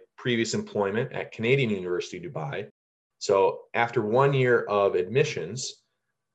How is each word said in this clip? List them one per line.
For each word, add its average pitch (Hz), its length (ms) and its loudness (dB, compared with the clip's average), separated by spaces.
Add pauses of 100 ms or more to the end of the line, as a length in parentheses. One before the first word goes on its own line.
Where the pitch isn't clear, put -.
(160)
previous 113 380 -2
employment 104 580 -2
at - 180 -8
Canadian 120 380 0
University 90 500 -4
Dubai. 80 500 -10 (500)
So 98 420 2 (140)
after 117 260 0
one 127 320 4
year 127 320 4
of 101 300 2
admissions, 101 880 -2 (520)